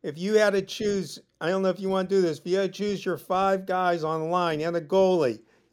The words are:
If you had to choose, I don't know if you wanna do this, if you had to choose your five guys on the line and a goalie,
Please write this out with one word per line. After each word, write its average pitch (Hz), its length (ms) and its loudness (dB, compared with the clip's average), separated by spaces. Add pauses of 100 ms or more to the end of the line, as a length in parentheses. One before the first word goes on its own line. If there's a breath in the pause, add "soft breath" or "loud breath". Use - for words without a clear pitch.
If 151 140 -8
you 208 200 0
had 208 140 6
to 196 100 0
choose, 196 580 -4 (200)
I 160 100 -2
don't 190 120 0
know 190 80 2
if 185 100 -2
you 190 100 -4
wanna 190 200 -2
do 196 120 4
this, 160 180 0
if - 80 -12
you 180 100 2
had 190 160 0
to - 40 -16
choose 202 280 -4
your 175 120 -2
five 190 480 0
guys 180 380 0
on 160 180 -2
the 160 60 -4
line 170 340 0
and 170 140 -2
a 170 60 0
goalie, 165 580 2 (340)